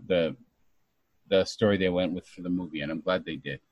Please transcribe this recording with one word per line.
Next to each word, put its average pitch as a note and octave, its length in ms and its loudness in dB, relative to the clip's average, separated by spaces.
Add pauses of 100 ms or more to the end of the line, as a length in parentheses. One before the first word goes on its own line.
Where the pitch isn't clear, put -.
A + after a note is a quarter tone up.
the, E2+ 280 2 (960)
the F#2+ 160 4
story G2+ 320 2
they F#2+ 120 2
went F2+ 240 0
with F2+ 140 -8
for - 140 -18
the F2+ 80 -6
movie, E2 320 -4
and C#2+ 100 -4
I'm D#2 100 -6
glad F2+ 240 0
they D#2+ 120 -8
did. C#2 220 -8 (120)